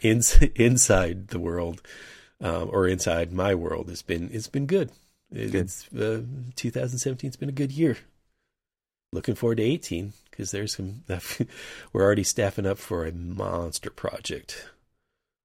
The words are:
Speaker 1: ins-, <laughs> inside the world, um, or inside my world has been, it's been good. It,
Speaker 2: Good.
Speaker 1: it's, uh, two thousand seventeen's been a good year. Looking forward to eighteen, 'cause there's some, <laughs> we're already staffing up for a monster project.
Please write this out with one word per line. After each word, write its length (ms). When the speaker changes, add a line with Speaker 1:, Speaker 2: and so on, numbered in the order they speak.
Speaker 1:
ins-, 400
<laughs> 140
inside 760
the 100
world, 420
um, 320
or 160
inside 420
my 240
world 320
has 140
been, 320
it's 160
been 160
good. 260
It, 220
Speaker 2:
Good. 80
Speaker 1:
it's, 320
uh, 300
two 140
thousand 280
seventeen's 380
been 100
a 60
good 180
year. 260
Looking 220
forward 240
to 40
eighteen, 480
'cause 220
there's 240
some, 300
<laughs> 460
we're 100
already 220
staffing 400
up 120
for 280
a 80
monster 800
project. 760